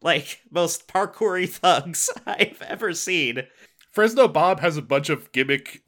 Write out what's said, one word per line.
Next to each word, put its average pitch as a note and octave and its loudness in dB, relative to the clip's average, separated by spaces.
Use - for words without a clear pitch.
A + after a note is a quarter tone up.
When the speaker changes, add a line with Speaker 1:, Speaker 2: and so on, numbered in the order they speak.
Speaker 1:
like, - -2
most E3+ -2
parkoury F#3+ -2
thugs E3+ 0
<laughs> - -20
I've - -2
ever F#3+ -6
seen. C3+ -4
Speaker 2:
Fresno A3+ 4
Bob D#3+ 2
has D#3 0
a D3 -6
bunch C#3 -2
of - -4
gimmick, C3+ -2